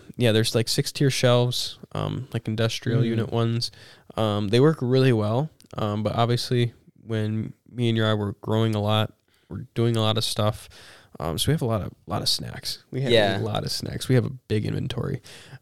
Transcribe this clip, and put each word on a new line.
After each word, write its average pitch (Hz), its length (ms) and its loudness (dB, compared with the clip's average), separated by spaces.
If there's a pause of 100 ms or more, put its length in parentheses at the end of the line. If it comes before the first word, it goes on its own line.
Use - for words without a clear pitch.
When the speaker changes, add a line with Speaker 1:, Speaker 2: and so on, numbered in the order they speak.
(180)
Speaker 1:
yeah, 117 160 4
there's, 113 200 2
like, 113 140 2
six - 240 -2
tier 143 180 2
shelves, 123 680 2 (160)
um, 104 400 -4
like, - 160 -6
industrial 113 520 0
Speaker 2:
Mm. 120 60 2
Speaker 1:
unit 113 240 -2
ones. 117 400 0 (460)
Um, 104 320 0
they 117 100 4
work 156 220 4
really 131 320 4
well, 113 360 0 (280)
um, 107 260 -2
but 107 120 -2
obviously 120 580 0 (340)
when 110 460 -4 (180)
me 117 160 0
and 113 100 2
your 113 100 4
eye 110 60 4
were 104 280 -2
growing 110 340 2
a 104 60 0
lot, 107 320 2 (340)
we're 110 260 -10
doing 117 220 2
a 110 60 2
lot 110 160 2
of 110 80 0
stuff. - 420 -2 (520)
Um, 80 180 -4
so - 120 0
we 143 40 2
have 160 80 0
a 143 40 -2
lot 113 160 0
of, - 100 -10 (160)
lot - 140 -4
of - 80 -2
snacks. - 600 -6
We 131 100 -4
have 127 100 0
Speaker 2:
Yeah. 101 280 4
Speaker 1:
a - 20 -4
lot 104 240 -2
of - 60 -6
snacks. - 360 -6
We 127 80 4
have 110 100 4
a - 40 -4
big 107 360 -4
inventory. - 560 -4 (400)